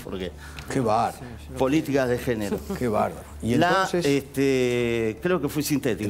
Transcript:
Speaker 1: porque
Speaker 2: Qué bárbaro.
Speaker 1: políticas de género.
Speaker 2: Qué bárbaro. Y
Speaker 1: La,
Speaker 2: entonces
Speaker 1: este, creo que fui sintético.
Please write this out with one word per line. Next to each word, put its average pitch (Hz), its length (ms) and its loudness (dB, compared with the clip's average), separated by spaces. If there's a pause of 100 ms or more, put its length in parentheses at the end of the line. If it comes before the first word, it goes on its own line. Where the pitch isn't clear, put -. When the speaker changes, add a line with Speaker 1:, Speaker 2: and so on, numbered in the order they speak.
Speaker 1:
porque 92 260 -6 (400)
Speaker 2:
Qué 139 100 0
bárbaro. 110 440 0 (340)
Speaker 1:
políticas 135 520 2
de 123 80 2
género. 110 400 -2 (200)
Speaker 2:
Qué 123 100 0
bárbaro. 104 360 0 (180)
Y 113 120 2
Speaker 1:
La, 165 140 6
Speaker 2:
entonces 185 360 2
Speaker 1:
este, 123 1200 2
creo 180 180 2
que 139 80 -2
fui 147 140 -2
sintético. 127 460 0